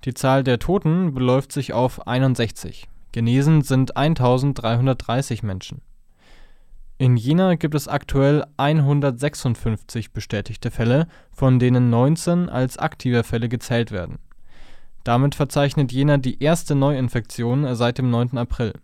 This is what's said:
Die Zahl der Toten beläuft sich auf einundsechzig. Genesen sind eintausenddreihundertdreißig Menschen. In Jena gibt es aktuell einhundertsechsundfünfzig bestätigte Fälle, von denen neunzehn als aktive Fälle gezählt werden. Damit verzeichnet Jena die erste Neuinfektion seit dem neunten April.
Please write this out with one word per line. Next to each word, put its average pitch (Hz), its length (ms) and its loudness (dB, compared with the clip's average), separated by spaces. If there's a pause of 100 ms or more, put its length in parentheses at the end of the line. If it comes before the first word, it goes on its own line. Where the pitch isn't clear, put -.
Die 131 80 -4
Zahl 135 320 2
der 127 140 2
Toten 175 560 0
beläuft 127 380 0
sich 139 200 -6
auf 123 340 -2
einundsechzig. 123 800 -2 (260)
Genesen 135 500 4
sind 131 340 0
eintausenddreihundertdreißig 127 1500 0
Menschen. 101 380 -8 (1160)
In 123 180 4
Jena 170 400 2
gibt 147 180 -2
es 147 140 -2
aktuell 143 560 2 (140)
einhundertsechsundfünfzig 139 1500 0
bestätigte 107 580 -6
Fälle, 127 380 2 (240)
von 131 260 4
denen 123 320 4
neunzehn 160 580 2
als 127 300 -4
aktive 123 460 -2
Fälle 117 240 -4
gezählt 117 420 -2
werden. 87 280 -8 (840)
Damit 127 320 2
verzeichnet 143 560 0
Jena 143 280 2
die 127 220 -2
erste 156 360 2
Neuinfektion 127 1000 0
seit 120 240 0
dem 127 120 0
neunten 120 280 0
April. 117 460 -4